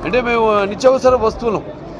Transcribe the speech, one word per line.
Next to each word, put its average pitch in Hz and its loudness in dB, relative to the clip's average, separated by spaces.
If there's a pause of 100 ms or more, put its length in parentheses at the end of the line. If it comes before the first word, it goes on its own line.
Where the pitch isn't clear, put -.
అంటే 226 -2
మేము 226 0
నిత్యావసర 254 4
వస్తువులం, 220 -2 (340)